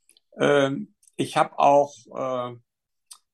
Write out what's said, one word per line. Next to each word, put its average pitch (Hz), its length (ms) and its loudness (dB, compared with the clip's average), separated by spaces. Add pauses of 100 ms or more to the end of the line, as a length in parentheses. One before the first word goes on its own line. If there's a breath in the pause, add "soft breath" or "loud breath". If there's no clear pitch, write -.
(380)
Ähm, 139 560 0 (240)
ich 147 200 -6
hab 156 200 -2
auch, 143 360 2 (220)
äh, 127 400 -8 (800)